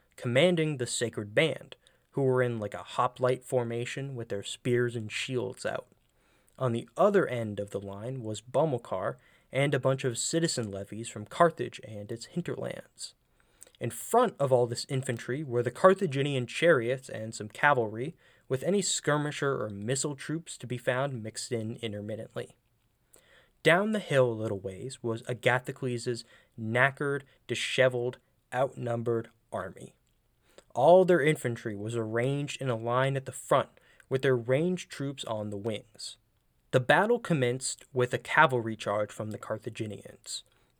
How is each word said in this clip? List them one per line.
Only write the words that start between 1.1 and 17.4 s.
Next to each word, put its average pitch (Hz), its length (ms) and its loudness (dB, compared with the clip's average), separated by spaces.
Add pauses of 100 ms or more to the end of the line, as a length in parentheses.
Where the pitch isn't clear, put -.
Band, - 400 0 (360)
who 139 120 -2
were 127 180 4
in, 120 180 0
like, 104 140 -6
a 90 40 -8
hoplite 127 640 0
formation 123 720 -4
with 117 140 -8
their 101 140 -6
spears 120 520 0
and 110 160 -6
shields 113 540 -4
out. - 220 -4 (680)
On 127 140 0
the 117 240 -4
other 196 320 4
end 113 320 -4
of 104 120 -6
the 101 80 -4
line 104 440 -10
was 110 180 -6
Bomilcar 127 760 -2 (360)
and 139 220 0
a 139 60 2
bunch 135 260 0
of 120 120 -2
citizen 160 540 -2
levies 101 380 -8
from 107 160 -12
Carthage 160 600 2
and 104 260 -12
its 117 140 -10
hinterlands. - 880 -8 (640)
In 120 100 -4
front - 500 2
of 139 120 2
all 123 160 6
this 117 220 -6
infantry 131 540 -4
were 120 200 -2
the 117 80 -2
Carthaginian 143 760 2
chariots 135 600 2
and 113 260 -10
some 107 160 -10